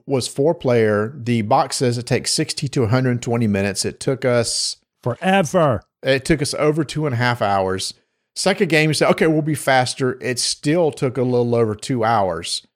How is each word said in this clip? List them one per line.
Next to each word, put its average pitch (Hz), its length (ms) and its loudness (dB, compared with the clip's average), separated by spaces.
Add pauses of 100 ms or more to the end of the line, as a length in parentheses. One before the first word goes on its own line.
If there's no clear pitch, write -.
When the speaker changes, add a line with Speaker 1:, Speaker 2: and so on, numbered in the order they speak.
Speaker 1:
was 135 220 -2
four 160 280 0
player. 113 600 2
The 120 260 -2
box 135 360 0
says 123 200 0
it 117 80 -8
takes - 260 -2
sixty - 380 -4
to 135 140 0
a 107 40 2
hundred 123 340 0
twenty 117 260 0
minutes. 101 380 0
It - 140 -8
took 135 260 -4
us 120 520 -2 (240)
Speaker 2:
Forever. 160 800 0 (220)
Speaker 1:
It 135 220 0
took 147 160 2
us - 120 -4
over 151 300 0
two 151 220 -6
and 131 80 -2
a 113 40 -2
half 120 240 0
hours. 95 520 0 (420)
Second 196 340 0
game, 156 200 4
you 151 40 0
said, 151 180 2
"Okay, 170 160 2
we'll 156 140 2
be 151 140 -2
faster." 131 680 0
It 120 180 -4
still 156 520 0
took 131 260 -4
a 123 60 0
little 120 320 2
over 110 180 2
two 117 300 -4
hours 98 720 0